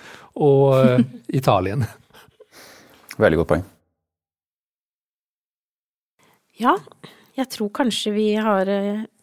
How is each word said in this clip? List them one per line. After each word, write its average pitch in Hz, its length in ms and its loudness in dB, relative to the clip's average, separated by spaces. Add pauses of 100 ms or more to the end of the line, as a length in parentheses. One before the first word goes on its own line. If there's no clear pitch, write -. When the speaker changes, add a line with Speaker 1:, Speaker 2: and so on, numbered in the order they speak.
(200)
Speaker 1:
och, 139 680 2
eh, 123 140 4 (140)
Speaker 2:
<laughs> - 120 -20
Speaker 1:
Italien. 107 580 0 (1300)
Speaker 3:
Väldigt 82 220 4
god 82 100 -2
poäng. 80 140 0 (3000)
Speaker 4:
Ja, 277 220 0 (560)
jag 254 160 -6
tror 208 240 -8
kanske 220 360 -2
vi 208 260 0
har, 214 300 0
eh, 202 340 -4 (220)